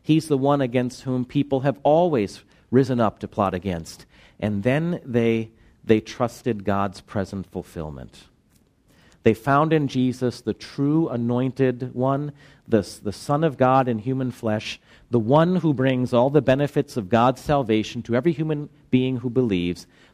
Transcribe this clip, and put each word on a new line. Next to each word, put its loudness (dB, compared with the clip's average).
He's 0
the 2
one 2
against -2
whom -2
people 0
have -2
always 2
risen 4
up 0
to -10
plot 0
against. -6
And -4
then -2
they, 0
they 4
trusted -6
God's -2
present -8
fulfillment. -12
They 6
found 2
in 2
Jesus -2
the -4
true -2
anointed -2
one, -2
the, 2
the -6
Son -2
of 0
God 4
in -2
human -4
flesh, -4
the 2
one 4
who 0
brings 0
all 4
the 4
benefits 0
of -6
God's 2
salvation -2
to -4
every 2
human -4
being 2
who -6
believes, -2